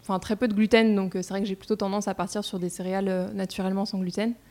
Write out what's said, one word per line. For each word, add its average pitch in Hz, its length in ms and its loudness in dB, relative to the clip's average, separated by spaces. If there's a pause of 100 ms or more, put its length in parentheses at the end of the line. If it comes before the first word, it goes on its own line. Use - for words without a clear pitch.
enfin, 190 180 -2
très 214 180 -2
peu 247 100 2
de 214 60 0
gluten. 220 420 6
Donc, 190 200 0
euh, 185 60 -2
c'est - 120 -8
vrai 196 80 -2
que 214 60 -2
j'ai 190 100 -4
plutôt - 180 -2
tendance 202 320 -2
à 196 60 -2
partir 202 300 -4
sur - 140 -6
des 180 120 -2
céréales, 190 400 -2
euh, 185 240 0
naturellement 190 520 -2
sans 190 140 -4
gluten. 202 340 -2 (180)